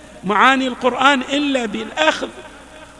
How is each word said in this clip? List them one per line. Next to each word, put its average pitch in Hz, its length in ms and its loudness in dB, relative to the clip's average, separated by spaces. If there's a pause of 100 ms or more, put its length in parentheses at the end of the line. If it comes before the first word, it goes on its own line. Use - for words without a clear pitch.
(240)
معاني 247 440 2
القرآن 254 540 0
إلا 277 440 -2
بالأخذ 220 640 -2 (720)